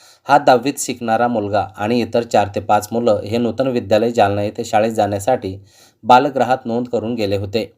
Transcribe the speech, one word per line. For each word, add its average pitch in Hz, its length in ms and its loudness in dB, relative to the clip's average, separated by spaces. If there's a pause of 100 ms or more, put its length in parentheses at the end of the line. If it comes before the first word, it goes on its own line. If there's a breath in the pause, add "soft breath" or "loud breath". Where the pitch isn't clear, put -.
(280 soft breath)
हा 139 100 6
दहावीत 139 400 2
शिकणारा 117 500 -2
मुलगा 101 380 -2 (100)
आणि 113 240 0
इतर 113 220 -2
चार 101 320 0
ते 107 60 -4
पाच 104 320 0
मुलं 117 320 2
हे 107 140 -4
नूतन 120 280 -2
विद्यालय 110 440 0
जालना 104 320 2
येथे 107 220 -6
शाळेत 113 280 0
जाण्यासाठी 101 680 -2 (440 soft breath)
बालगृहात 127 640 4
नोंद 120 240 -4
करून 113 260 -4
गेले 101 220 -2
होते. 104 420 -4